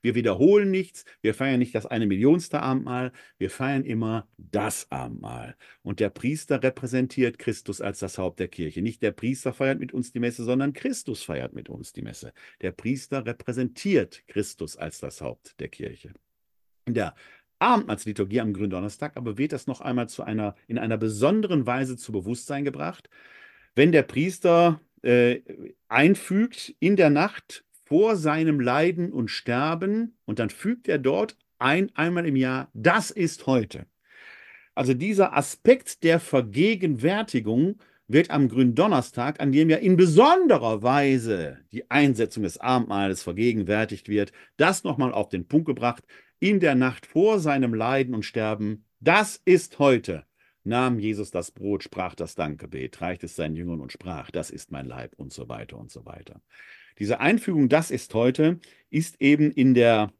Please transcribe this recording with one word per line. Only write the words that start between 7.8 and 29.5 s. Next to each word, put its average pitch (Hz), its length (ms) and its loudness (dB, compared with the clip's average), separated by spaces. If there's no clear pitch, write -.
als 98 180 -8
das - 180 -10
Haupt 92 220 -6
der 90 80 -4
Kirche. 85 340 -10
Nicht 110 220 -6
der 104 80 0
Priester 127 420 -6
feiert 135 260 -2
mit - 140 -12
uns 127 180 -8
die 120 80 -8
Messe, 120 240 -4
sondern 131 300 -2
Christus 185 480 -8
feiert 64 320 -8
mit - 160 -16
uns - 240 -16
die - 80 -14
Messe. 55 320 -16
Der 90 100 -6
Priester 131 520 -6
repräsentiert 123 1000 -4
Christus - 500 -8
als - 240 -12
das - 220 -12
Haupt - 380 -14
der 67 80 -10
Kirche. - 460 -16
In 120 80 -4
der 98 180 -4
Abendmahlsliturgie 113 840 0
am 107 120 -2
Gründonnerstag 101 640 -6
aber 117 200 -8
wird 147 160 -4
das 131 140 -8
noch 131 140 -8
einmal 123 280 -4
zu - 140 -12
einer, 107 320 -4
in 110 120 -6
einer 110 180 -2
besonderen 135 680 0
Weise 127 280 -2
zu - 160 -16
Bewusstsein 120 540 -6
gebracht, 82 420 -8
wenn 151 160 6
der 156 100 6
Priester 170 800 2
äh, 123 400 4
einfügt 190 920 2
in 190 160 2
der 175 140 6
Nacht - 540 -2
vor 208 300 4
seinem 156 440 0
Leiden 165 520 0
und 117 180 -4
Sterben. 165 960 -4